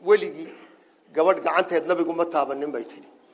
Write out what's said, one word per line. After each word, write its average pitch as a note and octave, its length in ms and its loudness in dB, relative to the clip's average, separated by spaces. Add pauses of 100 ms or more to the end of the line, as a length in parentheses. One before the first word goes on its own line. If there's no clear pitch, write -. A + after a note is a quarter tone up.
Weligii E3+ 440 2 (680)
gabadh E3 300 4
gacanteed E3+ 420 0
nabigu E3+ 280 0
ma E3 120 0
taabanin C#3+ 460 -2
bay A#2+ 120 -6
tiri. - 240 -20 (260)